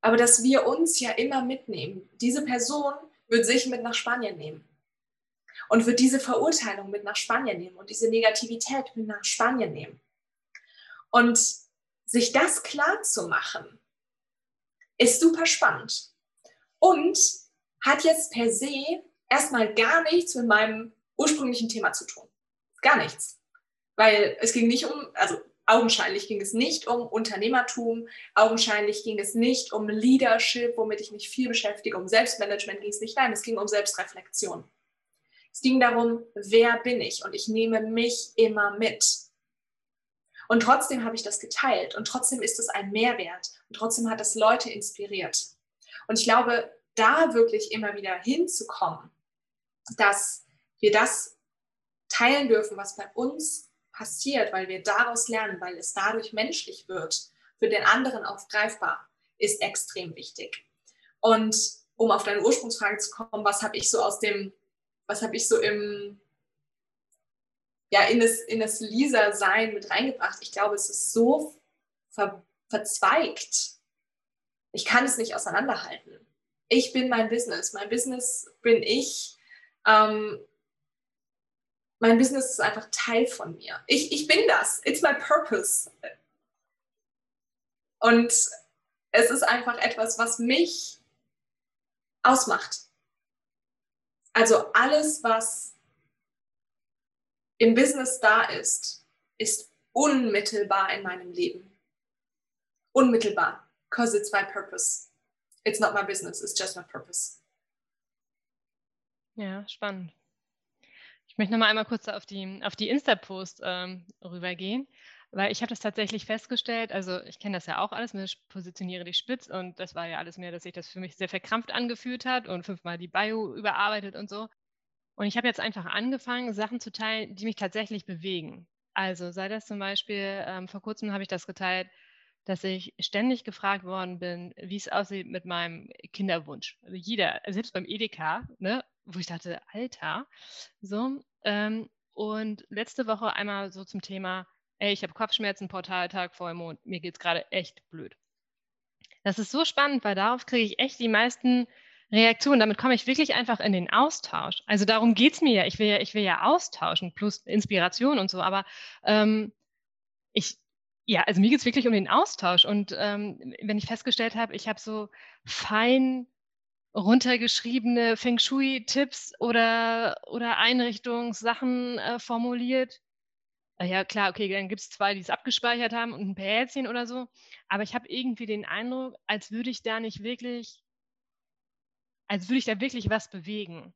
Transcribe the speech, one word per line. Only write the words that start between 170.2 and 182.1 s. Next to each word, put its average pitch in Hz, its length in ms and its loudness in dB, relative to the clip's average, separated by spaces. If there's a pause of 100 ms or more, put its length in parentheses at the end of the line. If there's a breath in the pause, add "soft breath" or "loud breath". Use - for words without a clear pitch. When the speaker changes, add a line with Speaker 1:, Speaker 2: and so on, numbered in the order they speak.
Speaker 2:
oder 233 300 -4
Einrichtungssachen, 240 1400 -2
äh, 226 200 -4
formuliert. 247 800 -4 (760)
Ah 180 80 -4
ja, 185 200 -2
klar, 202 240 0
okay, 196 180 -6
dann 190 220 -4
gibt's 196 220 -10
zwei, 202 240 0
die's 190 160 -12
abgespeichert 240 600 -2
haben 233 220 -6
und - 80 -10
ein 196 140 -6
paar 196 100 -10
Herzchen 247 420 -2
oder 240 200 -6
so. 247 200 -10 (400 soft breath)
Aber 202 160 -2
ich 214 120 -8
habe 240 140 -8
irgendwie 240 360 -6
den 208 200 -6
Eindruck, 254 500 -8 (120)
als 208 240 -6
würde 233 200 -6
ich 220 100 -10
da 220 180 -4
nicht 220 240 -10
wirklich, 240 600 -10 (1400)